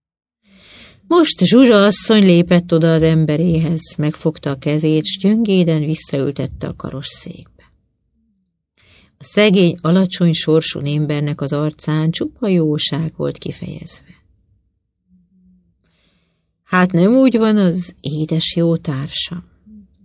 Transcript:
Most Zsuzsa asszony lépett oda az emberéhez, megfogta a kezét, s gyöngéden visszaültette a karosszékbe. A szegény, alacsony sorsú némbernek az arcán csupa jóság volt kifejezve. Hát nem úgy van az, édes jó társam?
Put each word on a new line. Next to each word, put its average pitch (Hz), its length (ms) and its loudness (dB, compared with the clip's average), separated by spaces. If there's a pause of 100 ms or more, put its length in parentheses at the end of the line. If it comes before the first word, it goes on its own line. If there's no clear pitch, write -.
(1080)
Most 320 380 2
Zsuzsa 214 400 6
asszony 208 380 2
lépett 175 500 4
oda 165 200 2
az 160 80 2
emberéhez, 160 960 0
megfogta 151 520 -4
a 139 60 -4
kezét, 156 500 -2
s - 120 -8
gyöngéden 190 680 0
visszaültette 139 840 -6
a - 80 -10
karosszékbe. - 960 -14 (1500)
A - 60 -20
szegény, 190 580 2
alacsony 175 520 0
sorsú 160 460 -2
némbernek 147 640 -4
az 143 120 -4
arcán 151 580 -2
csupa 302 360 -6
jóság 160 680 -2
volt 143 220 -6
kifejezve. - 760 -14 (2500)
Hát 185 280 2
nem 180 200 4
úgy 254 260 4
van 220 200 2
az, 180 420 0
édes 156 560 -4
jó 165 220 2
társam? 165 680 -8 (600)